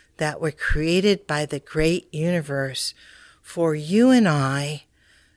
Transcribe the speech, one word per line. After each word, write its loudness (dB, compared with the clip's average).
that -4
were -4
created 0
by -2
the -6
great -2
universe -4
for -2
you 4
and 6
I -2